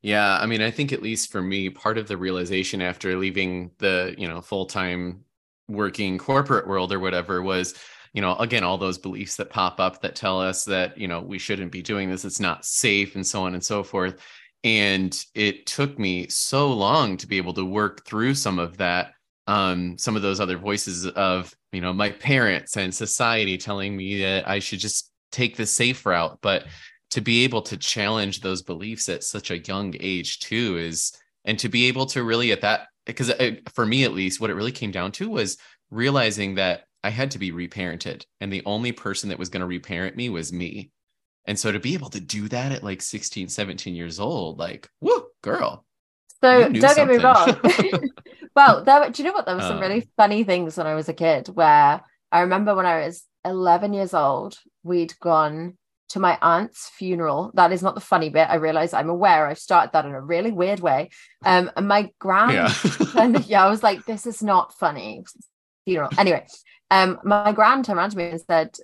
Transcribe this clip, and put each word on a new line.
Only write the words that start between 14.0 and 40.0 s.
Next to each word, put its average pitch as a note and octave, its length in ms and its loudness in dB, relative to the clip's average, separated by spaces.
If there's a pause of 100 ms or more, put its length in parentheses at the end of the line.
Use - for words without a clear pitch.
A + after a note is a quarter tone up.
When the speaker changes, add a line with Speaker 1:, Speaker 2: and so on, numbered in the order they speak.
Speaker 1:
And G2 680 0
it G#2 320 -2
took C#3+ 320 -4
me F#2 300 -4
so C3+ 460 0
long G#2+ 440 2
to - 100 -14
be G2 100 -2
able F2+ 160 -4
to F#2+ 100 -6
work G2+ 420 -4
through A#2 300 -2
some G2 240 -2
of E2+ 180 -6
that, F2+ 360 -2 (340)
um, F#2 500 -2
some A2 200 -4
of G2+ 40 -2
those G2 200 -2
other F2+ 160 -4
voices F#2 500 -6
of, F#2 480 -2 (160)
you F#2 100 -8
know, F#2 120 -4
my G2+ 180 -2
parents A2+ 640 -2
and F#2+ 180 -4
society A2 640 -2
telling G2+ 380 -8
me G2 260 -6
that F#2+ 260 -2
I G2 120 -2
should F#2+ 200 -8
just - 320 -6 (200)
take A#2+ 240 -2
the A2+ 100 -4
safe B2 400 0
route. E2+ 360 0
But G2 240 -2 (460)
to B2 100 -4
be A#2 220 2
able A#2+ 200 0
to - 140 -12
challenge G#2 640 -4
those F#2 200 -6
beliefs G2 480 -10
at D#2+ 140 -8
such - 280 -8
a F2 60 -6
young F#2+ 420 -8
age F2+ 400 -6
too A2 380 -4
is, E2 360 -6 (320)
and A2 140 -4
to A#2 100 -4
be A#2+ 180 2
able C3 200 0
to C3 160 -4
really A#2 280 0
at F#2+ 100 0
that, G#2 260 -2 (200)
'cause, A#2 220 -6
uh, B2 260 0 (180)
for A#2 120 -2
me B2+ 180 0
at A#2+ 100 0
least, F#2 260 -4
what A2 100 -4
it F2+ 60 -4
really A2 160 -6
came A2 200 -8
down F#2 220 -6
to G#3 160 -8
was B2 280 -4 (320)
realizing A2 640 -2
that F#2 300 -2 (180)
I G2+ 60 -2
had C3 220 -4
to F#2+ 80 -12
be F#2 120 -6
reparented, E2+ 760 -10 (140)
and G2+ 140 -8
the F#2+ 120 -6
only A2 260 -4
person G2+ 380 -8
that F2+ 100 -8
was F2+ 100 -8
gonna F2+ 160 -6
reparent F2+ 500 -8